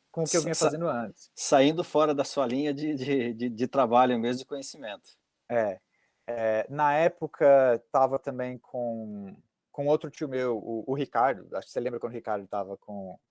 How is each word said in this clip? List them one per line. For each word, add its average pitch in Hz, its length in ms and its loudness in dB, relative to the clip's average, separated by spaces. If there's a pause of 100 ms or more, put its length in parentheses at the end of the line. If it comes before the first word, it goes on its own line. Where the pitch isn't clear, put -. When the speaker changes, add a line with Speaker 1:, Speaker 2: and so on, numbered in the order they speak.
(120)
Speaker 1:
com 165 120 -4
o 156 40 0
que 165 80 0
eu 170 60 4
Speaker 2:
Sa-, 147 40 -2
Speaker 1:
vinha 165 100 -2
Speaker 2:
sa-, 165 100 2
Speaker 1:
fazendo 156 220 0
antes. 120 480 -6
Speaker 2:
saindo 151 480 4
fora 151 320 2
da 139 80 0
sua 131 240 -2
linha 139 260 -2
de, 151 220 -4
de, 131 380 -2
de, 117 160 -4
de 117 180 -2
trabalho 123 500 4
mesmo, 120 220 -2
de 131 60 -12
conhecimento. 135 640 -12 (360)
Speaker 1:
É, 107 320 -2 (460)
é, 110 420 -2
na 147 280 0
época, 139 840 4 (100)
tava 135 260 4
também 127 400 -8
com, 110 800 -8 (360)
com 143 140 -6
outro 151 240 2
tio 147 180 -8
meu, 127 300 -2
o, 110 300 -6
o 131 80 -2
Ricardo, 123 600 -2
acho 95 120 -8
que - 60 -14
você 131 60 -4
lembra 120 200 -4
quando 117 140 -6
o - 20 -8
Ricardo 107 320 -6
tava 98 300 -6
com, 95 420 -14 (120)